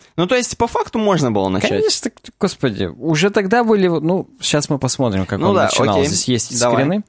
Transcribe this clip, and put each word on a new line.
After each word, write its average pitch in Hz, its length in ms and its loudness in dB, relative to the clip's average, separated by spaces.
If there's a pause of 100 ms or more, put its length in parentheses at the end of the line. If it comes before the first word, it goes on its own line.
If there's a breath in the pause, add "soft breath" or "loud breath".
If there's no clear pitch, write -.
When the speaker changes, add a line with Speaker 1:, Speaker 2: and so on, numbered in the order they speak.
(180 soft breath)
Speaker 1:
Ну, 165 100 0
то 254 80 0
есть, 247 220 -2
по 233 100 0
факту - 320 -4
можно 175 320 2
было 98 160 0
начать? 95 220 0
Speaker 2:
Конечно, - 420 0
так, - 280 -20
господи, 104 460 -2
уже 151 440 -2
тогда 208 340 2
были... 214 240 4
Ну, 165 400 -2 (140)
щас - 280 0
мы 143 100 0
посмотрим, 113 460 0
как 95 140 -4
Speaker 1:
Ну 170 100 0
Speaker 2:
он 202 60 2
Speaker 1:
да, 170 100 4
Speaker 2:
начинал. 101 320 0
Speaker 1:
окей. 92 100 2
Speaker 2:
Здесь - 200 -2
есть 120 320 -2
Speaker 1:
Давай, 120 240 2
Speaker 2:
скрины. 190 260 -2